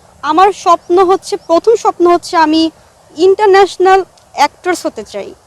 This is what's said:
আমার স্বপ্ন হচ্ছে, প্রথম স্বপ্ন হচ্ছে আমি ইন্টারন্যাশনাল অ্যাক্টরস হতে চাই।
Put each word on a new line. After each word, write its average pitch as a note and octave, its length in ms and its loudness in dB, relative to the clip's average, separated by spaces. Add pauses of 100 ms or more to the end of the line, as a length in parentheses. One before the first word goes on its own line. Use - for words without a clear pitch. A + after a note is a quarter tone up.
(220)
আমার F4 320 0
স্বপ্ন F4 500 0
হচ্ছে, F#4 340 -2
প্রথম E4+ 380 0
স্বপ্ন F#4 320 -2
হচ্ছে F4 300 0
আমি D#4+ 340 0 (460)
ইন্টারন্যাশনাল F#4+ 880 2 (280)
অ্যাক্টরস E4 520 -4
হতে A3+ 180 -10
চাই। D4 300 -14 (140)